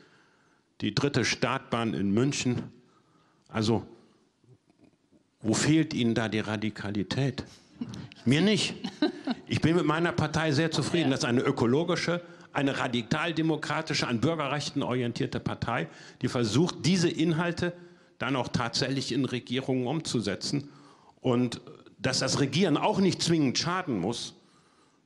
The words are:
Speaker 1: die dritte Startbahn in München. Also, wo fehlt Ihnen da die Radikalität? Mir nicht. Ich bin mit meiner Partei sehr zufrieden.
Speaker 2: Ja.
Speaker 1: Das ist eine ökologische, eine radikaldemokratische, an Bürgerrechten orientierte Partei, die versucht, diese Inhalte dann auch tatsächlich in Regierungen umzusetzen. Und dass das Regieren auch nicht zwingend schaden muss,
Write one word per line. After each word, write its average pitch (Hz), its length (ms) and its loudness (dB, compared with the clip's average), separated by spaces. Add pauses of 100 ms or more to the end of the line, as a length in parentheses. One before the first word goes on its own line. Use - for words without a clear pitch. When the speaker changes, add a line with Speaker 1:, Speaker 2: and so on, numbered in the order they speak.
(800)
Speaker 1:
die 107 140 -2
dritte 139 300 2
Startbahn 117 680 0
in 98 200 0
München. 123 500 0 (840)
Also, 110 360 2 (1600)
wo 110 120 0
fehlt 156 400 4
Ihnen 117 220 2
da 113 140 2
die 107 100 -2
Radikalität? 104 1080 -2 (800)
Mir 139 160 4
nicht. 196 360 2 (720)
Ich 117 120 -2
bin 160 140 4
mit 165 100 2
meiner 160 280 2
Partei 156 400 0
sehr 160 180 2
zufrieden. 151 360 0
Speaker 2:
Ja. 131 40 4
Speaker 1:
Das 131 100 0
ist 135 40 0
eine 123 180 2
ökologische, 160 800 2 (300)
eine 135 260 0
radikaldemokratische, 151 1300 0
an 120 140 0
Bürgerrechten 143 600 0
orientierte 123 580 -2
Partei, 123 480 -4 (340)
die 120 60 -2
versucht, 120 580 0
diese 170 240 4
Inhalte 175 600 0 (460)
dann 131 180 -2
auch 123 120 -2
tatsächlich 127 640 -2
in 131 140 0
Regierungen 127 640 -2
umzusetzen. 123 800 -2 (520)
Und 123 400 0 (380)
dass 127 200 -2
das 131 220 0
Regieren 143 360 2
auch 190 240 2
nicht 190 220 2
zwingend 156 360 2
schaden 165 400 -2
muss, 107 360 -4 (720)